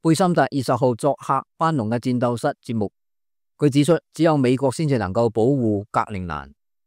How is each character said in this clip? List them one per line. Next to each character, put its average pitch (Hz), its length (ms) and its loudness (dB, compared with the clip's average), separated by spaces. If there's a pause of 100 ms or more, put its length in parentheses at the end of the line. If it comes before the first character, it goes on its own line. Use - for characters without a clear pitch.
貝 160 140 2
森 175 180 2
特 156 100 4
二 135 200 -2
十 139 100 -2
號 123 220 0
作 143 200 -2
客 - 300 -4 (120)
班 160 180 0
農 110 140 -2
嘅 120 100 -2
戰 123 200 -2
鬥 120 200 0
室 143 240 -2
節 120 120 -8
目， 101 160 -4 (640)
佢 147 120 2
指 139 140 2
出 165 160 2 (140)
只 156 100 -2
有 160 140 4
美 127 180 2
國 131 160 0
先 160 160 -4
至 139 100 2
能 101 160 -2
夠 117 160 2
保 110 140 0
護 113 480 0
格 117 100 0 (100)
陵 92 140 -8
蘭。 73 260 -10 (360)